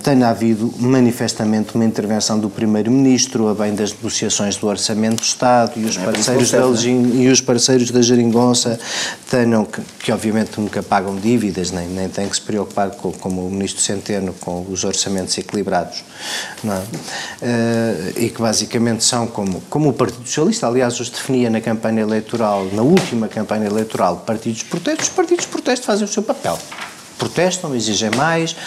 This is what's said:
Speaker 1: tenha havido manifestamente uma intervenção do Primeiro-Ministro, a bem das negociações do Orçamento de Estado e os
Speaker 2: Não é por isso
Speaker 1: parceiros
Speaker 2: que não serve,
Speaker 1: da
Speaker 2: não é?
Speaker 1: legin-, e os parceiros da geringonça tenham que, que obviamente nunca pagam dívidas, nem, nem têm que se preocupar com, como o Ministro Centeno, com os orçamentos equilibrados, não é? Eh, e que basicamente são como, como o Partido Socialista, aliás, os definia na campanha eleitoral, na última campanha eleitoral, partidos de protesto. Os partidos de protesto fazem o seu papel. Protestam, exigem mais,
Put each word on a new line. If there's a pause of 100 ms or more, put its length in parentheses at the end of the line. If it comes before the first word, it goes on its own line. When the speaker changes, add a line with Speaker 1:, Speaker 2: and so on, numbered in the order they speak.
Speaker 1:
tenha
havido
manifestamente
uma
intervenção
do
Primeiro-Ministro,
a
bem
das
negociações
do
Orçamento
de
Estado
e
os
Speaker 2:
Não
é
por
isso
Speaker 1:
parceiros
Speaker 2:
que
não
serve,
Speaker 1:
da
Speaker 2:
não
é?
Speaker 1:
legin-,
e
os
parceiros
da
geringonça (500)
tenham
que, (180)
que
obviamente
nunca
pagam
dívidas,
nem,
nem
têm
que
se
preocupar
com,
como
o
Ministro
Centeno,
com
os
orçamentos
equilibrados, (600)
não
é? (600)
Eh,
e
que
basicamente
são
como,
como
o
Partido
Socialista,
aliás,
os
definia
na
campanha
eleitoral,
na
última
campanha
eleitoral,
partidos
de
protesto.
Os
partidos
de
protesto
fazem
o
seu
papel. (600)
Protestam,
exigem
mais, (120)